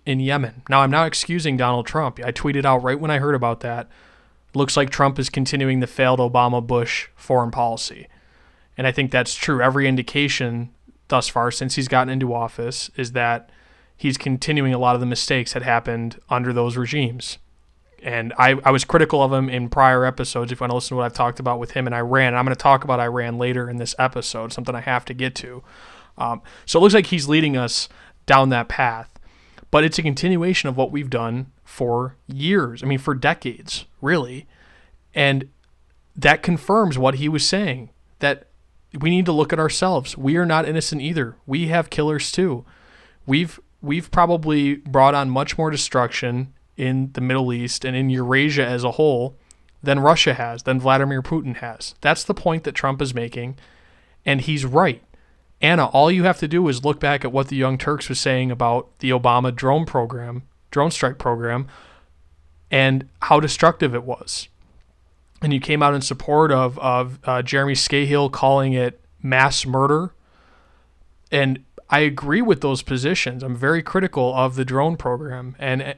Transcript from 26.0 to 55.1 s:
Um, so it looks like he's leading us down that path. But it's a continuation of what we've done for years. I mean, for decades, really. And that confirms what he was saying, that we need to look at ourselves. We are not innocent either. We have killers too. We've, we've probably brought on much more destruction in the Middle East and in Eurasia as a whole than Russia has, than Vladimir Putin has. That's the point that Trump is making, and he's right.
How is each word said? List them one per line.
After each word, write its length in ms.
Um, 280
so 100
it 60
looks 100
like 140
he's 200
leading 300
us 320
down 220
that 200
path. 500
But 120
it's 140
a 60
continuation 680
of 80
what 140
we've 180
done 380
for 520
years. 560
I 20
mean, 140
for 160
decades, 680
really. 460
And 340
that 280
confirms 560
what 160
he 120
was 200
saying, 420
that 260
we 120
need 160
to 60
look 200
at 80
ourselves. 560
We 220
are 80
not 220
innocent 340
either. 340
We 220
have 200
killers 420
too. 320
We've, 340
we've 300
probably 640
brought 400
on 160
much 260
more 140
destruction 840
in 360
the 80
Middle 300
East 320
and 140
in 140
Eurasia 520
as 200
a 80
whole 440
than 180
Russia 360
has, 260
than 180
Vladimir 440
Putin 320
has. 460
That's 220
the 120
point 300
that 80
Trump 280
is 140
making, 420
and 180
he's 220
right. 380